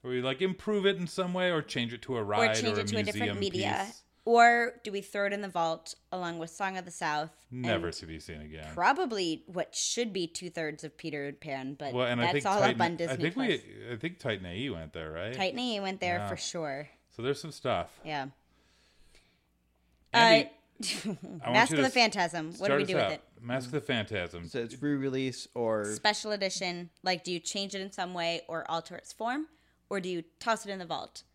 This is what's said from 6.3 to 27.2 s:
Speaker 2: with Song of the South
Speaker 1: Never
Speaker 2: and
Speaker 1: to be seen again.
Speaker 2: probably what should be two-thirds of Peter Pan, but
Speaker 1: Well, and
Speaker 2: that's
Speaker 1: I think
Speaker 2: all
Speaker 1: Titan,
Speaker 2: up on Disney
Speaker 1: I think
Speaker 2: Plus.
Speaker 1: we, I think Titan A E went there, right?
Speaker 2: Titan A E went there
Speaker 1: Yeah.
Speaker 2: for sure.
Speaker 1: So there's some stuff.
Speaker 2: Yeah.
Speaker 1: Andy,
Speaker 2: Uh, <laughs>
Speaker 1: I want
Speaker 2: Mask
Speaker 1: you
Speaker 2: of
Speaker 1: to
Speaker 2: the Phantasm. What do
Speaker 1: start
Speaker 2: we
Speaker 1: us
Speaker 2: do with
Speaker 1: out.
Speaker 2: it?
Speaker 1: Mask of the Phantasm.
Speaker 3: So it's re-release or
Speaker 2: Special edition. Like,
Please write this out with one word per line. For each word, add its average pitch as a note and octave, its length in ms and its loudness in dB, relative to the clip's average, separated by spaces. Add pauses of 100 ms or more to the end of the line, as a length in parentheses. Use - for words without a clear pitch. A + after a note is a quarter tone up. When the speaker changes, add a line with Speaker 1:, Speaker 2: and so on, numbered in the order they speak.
Speaker 2:
with E3 120 -8
Song F#3+ 260 -4
of F#3 80 -6
the F3+ 60 -14
South D3+ 400 -2 (200)
Speaker 1:
Never A#2 360 0
Speaker 2:
and E2 100 -4
Speaker 1:
to - 100 -12
be D#2+ 140 -10
seen D#2 220 -12
again. D#2 320 -12
Speaker 2:
probably G3 720 2
what F3 280 -6
should A#3 380 -2
be F#3 140 -2
two-thirds D#3+ 580 -8
of D3 140 -14
Peter C#3+ 340 -6
Pan, C3+ 460 -8
but C#3 160 -6
Speaker 1:
Well, B2 120 2
and A#2+ 140 2
Speaker 2:
that's A#2 80 4
Speaker 1:
I - 40 2
think C#3+ 140 2
Speaker 2:
all G3+ 140 4
Speaker 1:
Titan, - 200 4
Speaker 2:
up F3 40 6
on E3+ 120 0
Disney E3 180 -2
Speaker 1:
I - 40 -2
think E3+ 160 0
Speaker 2:
Plus. C4 140 0
Speaker 1:
we, D3+ 140 0 (300)
I A#2+ 40 -6
think E3 220 -8
Titan G2+ 280 -4
A F2 80 -6
E B2+ 160 -4
went D#2+ 220 -8
there, D#2+ 180 -6
right? F2 240 -6
Speaker 2:
Titan F#3+ 240 -2
A B3 180 -2
E G3+ 40 -4
went F#3+ 200 -6
there F3+ 180 0
Speaker 1:
Yeah. G3+ 100 -2
Speaker 2:
for F3+ 80 -4
sure. D3 520 -6 (280)
Speaker 1:
So A2+ 60 -8
there's C#3 180 0
some D#3 120 -12
stuff. F#2 520 -2
Speaker 2:
Yeah. D3 220 -4 (1900)
Speaker 1:
Andy, A3+ 360 10
Speaker 2:
Uh, - 0 - (340)
<laughs> - 0 -
Speaker 1:
I - 260 -4
want E3+ 440 -6
Speaker 2:
Mask A#3+ 200 8
Speaker 1:
you - 60 4
Speaker 2:
of C4+ 60 6
Speaker 1:
to C4 40 4
Speaker 2:
the - 20 4
Phantasm. F3 560 2
What E3 60 -8
do F3 120 -8
Speaker 1:
start C#3 140 4
Speaker 2:
we D3 60 4
Speaker 1:
us - 40 -2
Speaker 2:
do F#3 80 0
with B2 80 4
Speaker 1:
out. F#2+ 80 0
Speaker 2:
it? - 100 -8 (180)
Speaker 1:
Mask B2 260 -4
of A#2+ 60 -8
the D3+ 100 0
Phantasm. F#2 680 -2
Speaker 3:
So B2 120 -4
it's A#2 220 -6
re-release C3+ 720 0
or A2 300 2 (100)
Speaker 2:
Special G#3+ 380 0
edition. F#3 580 -4 (140)
Like, F3+ 180 0